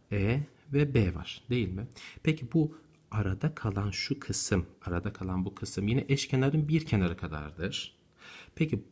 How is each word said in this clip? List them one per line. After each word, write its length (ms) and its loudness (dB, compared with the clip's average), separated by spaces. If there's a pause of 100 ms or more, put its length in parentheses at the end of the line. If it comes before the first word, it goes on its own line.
(120)
E 300 2 (300)
ve 220 2
B 200 6
var, 360 -10
değil 180 2
mi? 180 -6 (360)
Peki 300 0
bu 240 2 (340)
arada 440 0
kalan 360 0
şu 300 -4
kısım, 460 0 (180)
arada 280 -2
kalan 320 -2
bu 100 -6
kısım 340 -2
yine 200 2
eşkenarın 600 2
bir 180 2
kenarı 300 2
kadardır. 800 -6 (580)
Peki 360 -2